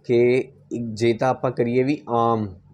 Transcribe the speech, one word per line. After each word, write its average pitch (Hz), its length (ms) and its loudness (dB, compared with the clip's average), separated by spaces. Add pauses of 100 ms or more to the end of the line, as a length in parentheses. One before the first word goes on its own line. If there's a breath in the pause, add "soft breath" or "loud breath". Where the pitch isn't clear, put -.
ਕਿ 123 460 2 (320)
ਜੇ 113 300 0
ਤਾਂ 131 160 0
ਆਪਾਂ 131 220 -2
ਕਰੀਏ 123 320 0
ਵੀ 143 260 -2
ਆਮ, 117 460 0 (180)